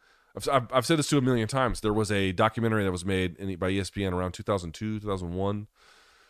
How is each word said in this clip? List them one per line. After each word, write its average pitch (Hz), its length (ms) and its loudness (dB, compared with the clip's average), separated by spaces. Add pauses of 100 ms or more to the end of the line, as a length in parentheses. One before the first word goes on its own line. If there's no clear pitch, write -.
(360)
I've, - 140 -6
I've, 127 220 2
I've 127 140 2
said 165 140 4
this 139 100 0
to 147 80 4
a 139 40 6
million 123 260 2
times. 127 340 -2
There 107 120 2
was 104 180 2
a 98 200 2
documentary 110 520 2
that 95 80 2
was 87 120 -4
made 92 340 0
in, 98 200 -6
by 92 120 0
E 98 100 0
S 92 100 -4
P 98 160 -4
N 92 80 0
around 90 200 -2
two 101 100 -12
thousand 87 300 -2
two, 107 260 -6
two 104 80 -10
thousand 90 260 -4
one, 101 320 -2 (640)